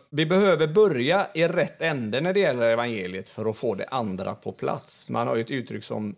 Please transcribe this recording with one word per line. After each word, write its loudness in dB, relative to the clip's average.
vi 0
behöver 4
börja 4
i 2
rätt -2
ände 0
när 0
det 2
gäller 4
evangeliet 0
för -4
att -2
få -2
det -6
andra -4
på -10
plats. -6
Man -2
har 0
ju 0
ett -6
uttryck -6
som, -6